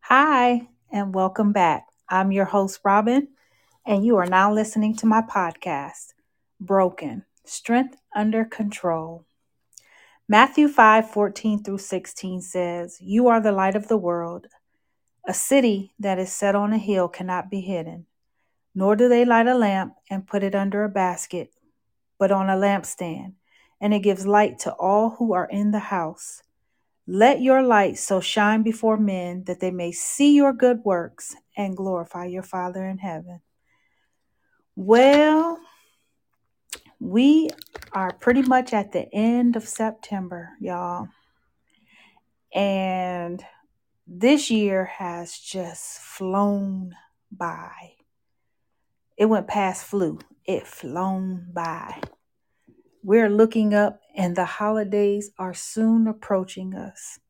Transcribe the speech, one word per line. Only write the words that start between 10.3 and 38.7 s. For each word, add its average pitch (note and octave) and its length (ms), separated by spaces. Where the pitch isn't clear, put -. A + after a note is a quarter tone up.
five A3 440
fourteen G#3 520
through G3 140
sixteen F#3 640
says, F3 600
"You G#3+ 260
are A#3 100
the G#3+ 140
light F#3+ 240
of G#3 120
the A3 100
world. E3+ 480
A F#3+ 80
city A3 640
that G3 200
is F#3 140
set G3+ 220
on G#3 180
a A3 60
hill F#3+ 320
cannot F#3 400
be G3 100
hidden. E3+ 460
Nor G3 220
do B3 140
they A#3+ 160
light A3+ 200
a B3+ 80
lamp G3+ 380
and F#3+ 180
put G3+ 160
it G3 120
under G3 300
a G#3+ 40
basket, F3+ 640
but F#2+ 140
on F#3+ 160
a F#3+ 80
lampstand, F#3+ 800
and G#3 140
it G#3 80
gives F#3+ 260
light G#3 340
to - 120
all G#3 380
who A3+ 240
are F3+ 160
in G#3 200
the G#3 200
house. E3+ 520
Let A3 300
your C4 220
light G#3+ 340
so F#3+ 240
shine G#3+ 420
before A3 360
men F#3 460
that F3+ 160
they F#3 100
may F3 220
see C#4+ 420
your C#4 180
good A#3+ 320
works F3 500
and G3 180
glorify F3+ 520
your F3+ 160
Father F#3 420
in F#3+ 140
heaven." F3 420
Well, D4 840
we C#4 480
are F#3 180
pretty B3 300
much B3+ 320